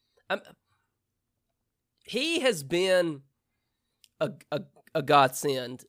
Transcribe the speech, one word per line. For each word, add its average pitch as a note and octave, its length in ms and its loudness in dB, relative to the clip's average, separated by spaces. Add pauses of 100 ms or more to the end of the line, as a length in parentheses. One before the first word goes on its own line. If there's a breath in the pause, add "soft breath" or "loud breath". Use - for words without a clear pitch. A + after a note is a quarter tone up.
(300)
Um, F#3+ 120 -4 (1600)
he D#4 380 -2
has A3+ 220 0
been F3 580 2 (1000)
a, D3 120 -2 (200)
a, D3+ 100 -6 (340)
a D#3+ 60 -2
godsend, C3+ 880 0